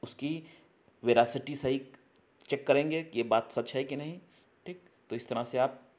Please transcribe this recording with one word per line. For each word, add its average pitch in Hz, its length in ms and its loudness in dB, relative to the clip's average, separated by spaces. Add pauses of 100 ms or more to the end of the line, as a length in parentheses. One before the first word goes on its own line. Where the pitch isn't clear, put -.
उसकी 151 420 -6 (600)
veracity 131 520 4
सही 135 300 -2 (600)
चेक 139 180 -2
करेंगे 156 360 2
कि 160 160 -6
ये 117 40 2
बात 113 300 0
सच 120 220 -4
है 131 100 -2
कि 139 120 -8
नहीं, 160 240 -10 (460)
ठीक। 180 160 -14 (280)
तो 113 60 -6
इस 120 120 -10
तरह 120 160 -2
से 127 140 -4
आप 135 240 0 (160)